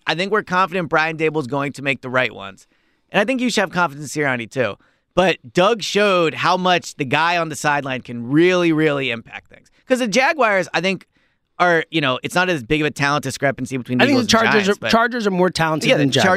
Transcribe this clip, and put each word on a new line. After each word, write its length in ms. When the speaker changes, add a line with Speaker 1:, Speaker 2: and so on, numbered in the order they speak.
Speaker 1:
I 80
think 160
we're 100
confident 480
Brian 280
Dable's 280
going 280
to 100
make 180
the 80
right 240
ones. 320
And 100
I 40
think 160
you 100
should 100
have 80
confidence 460
in 80
Sirianni, 260
too. 260
But 400
Doug 300
showed 500
how 240
much 380
the 100
guy 320
on 120
the 60
sideline 460
can 300
really, 420
really 380
impact 380
things. 200
'Cause 120
the 80
Jaguars, 640
I 80
think, 240
are, 320
you 100
know, 220
it's 120
not 140
as 140
big 180
of 60
a 40
talent 320
discrepancy 540
between 220
the 40
Speaker 2:
I 40
think 80
Speaker 1:
Eagles 100
Speaker 2:
the 60
Chargers 160
Speaker 1:
and 180
Giants, 40
Speaker 2:
are, 120
Speaker 1:
but 100
Speaker 2:
Chargers 360
are 40
more 200
talented 400
Speaker 1:
yeah, 60
Speaker 2:
than 100
Speaker 1:
the 80
Chargers 100